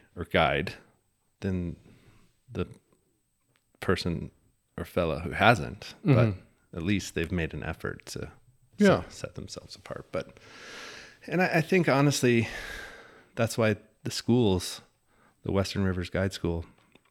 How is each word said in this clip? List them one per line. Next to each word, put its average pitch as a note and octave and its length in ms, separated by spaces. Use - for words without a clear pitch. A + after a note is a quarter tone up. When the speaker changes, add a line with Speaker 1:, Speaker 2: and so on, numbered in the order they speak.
Speaker 1:
or F2 80
guide D2+ 500
than F2+ 360
the G2 140
person - 500
or F2 80
fella E2 360
who E2+ 100
hasn't, F#2 640
but A2+ 260
Speaker 2:
Mm-hmm. - 460
Speaker 1:
at E2+ 60
least G2 320
they've E2 180
made E2 220
an D2 80
effort - 440
to - 240
Speaker 2:
Yeah. F3 240
Speaker 1:
set, - 100
set - 220
themselves - 420
apart. - 360
But, - 260
and E3+ 160
I, F3+ 40
I D#3+ 40
think F3 280
honestly, C3 600
that's A2+ 220
why A2 180
the G#2+ 80
schools, G#2+ 680
the - 100
Western G2 320
Rivers F2+ 260
Guide F#2+ 220
School, E2+ 320